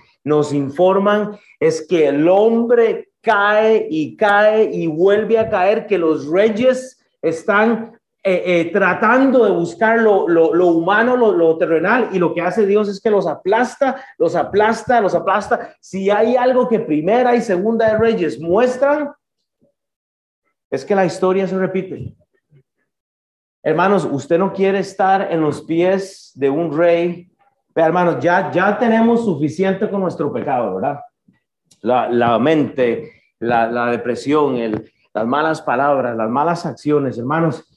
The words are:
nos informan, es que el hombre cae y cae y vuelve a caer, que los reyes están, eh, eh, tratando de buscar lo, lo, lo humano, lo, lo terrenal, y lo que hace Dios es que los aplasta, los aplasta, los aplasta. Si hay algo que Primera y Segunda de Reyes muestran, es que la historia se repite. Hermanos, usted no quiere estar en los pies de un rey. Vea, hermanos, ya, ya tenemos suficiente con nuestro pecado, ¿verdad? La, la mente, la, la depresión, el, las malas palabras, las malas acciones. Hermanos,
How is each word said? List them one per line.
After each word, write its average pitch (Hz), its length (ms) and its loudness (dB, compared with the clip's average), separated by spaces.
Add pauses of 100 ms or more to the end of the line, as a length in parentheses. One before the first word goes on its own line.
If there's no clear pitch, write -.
(240)
nos 147 280 0
informan, 196 840 0 (220)
es 160 280 0
que 160 200 2
el 143 200 2
hombre 226 840 2 (120)
cae 214 680 2
y 156 260 -6
cae 214 560 4
y 170 160 -4
vuelve 202 500 2
a 220 120 0
caer, 214 380 0
que 196 100 0
los 156 300 -2
reyes 226 720 0 (220)
están, 214 720 0 (300)
eh, 185 220 0
eh, 170 280 2
tratando 226 720 2
de 196 60 2
buscar 220 480 0
lo, 202 280 2
lo, 165 260 4
lo 180 140 4
humano, 202 480 2
lo, 233 160 4
lo 165 260 2
terrenal, 175 540 0
y 185 80 -2
lo 170 140 0
que 170 80 -4
hace 185 240 0
Dios 208 240 0
es 190 100 -10
que 226 100 -2
los 196 160 2
aplasta, 233 800 -2 (140)
los 165 180 0
aplasta, 220 640 0
los 180 160 0
aplasta. 202 640 -4
Si 190 300 -6
hay 226 260 2
algo 254 320 2
que 220 120 0
Primera 196 560 0
y 240 60 0
Segunda 220 480 -2
de 214 80 0
Reyes 190 420 0
muestran, 254 720 0 (1600)
es - 140 -6
que 208 100 -4
la 190 120 2
historia 185 420 -2
se 190 100 -6
repite. 185 580 -6 (1500)
Hermanos, 175 460 0
usted 143 280 -2
no 185 160 -2
quiere 196 260 0
estar 190 520 -2
en 165 100 0
los 151 200 -2
pies 185 760 -2
de 135 140 0
un 151 280 -2
rey. 170 520 0 (460)
Vea, 160 120 2
hermanos, 170 320 0
ya, 175 320 0
ya 196 260 0
tenemos 233 480 2
suficiente 185 640 -2
con 196 120 -4
nuestro 156 300 -4
pecado, 117 440 -4
¿verdad? 139 240 -6 (840)
La, 117 280 0
la 120 300 2
mente, 127 720 0 (280)
la, 117 300 0
la 120 220 -4
depresión, 131 640 -2
el, 113 360 -6 (220)
las 107 120 -4
malas 151 360 -2
palabras, 131 540 -2
las 110 140 -4
malas 156 360 -2
acciones. 139 520 -2
Hermanos, 151 480 -4 (120)